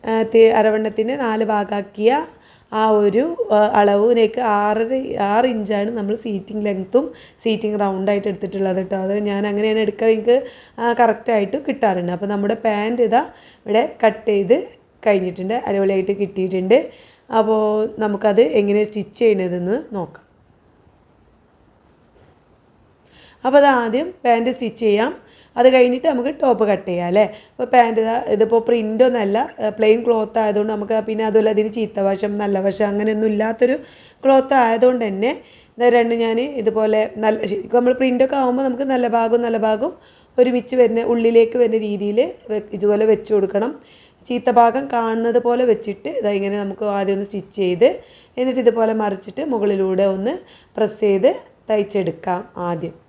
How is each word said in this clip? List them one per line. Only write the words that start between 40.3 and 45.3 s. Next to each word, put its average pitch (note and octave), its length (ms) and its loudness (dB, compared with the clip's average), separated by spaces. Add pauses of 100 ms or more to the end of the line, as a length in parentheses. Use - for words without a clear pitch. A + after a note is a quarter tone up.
ഒരുമിച്ച് B3 400 0
വരുന്ന, A#3 320 2
ഉള്ളിലേക്ക് A#3 500 4
വരുന്ന A3 260 0
രീതിയിൽ G#3 300 -2 (340)
വെ-, G#3 140 -6 (120)
ഇതുപോലെ G#3 340 0
വെച്ച് A3 240 -2
കൊടുക്കണം. G3+ 360 0 (540)
ചീത്ത B3 220 -2 (140)
ഭാഗം A#3 220 2 (120)
കാണുന്നത് A3+ 500 0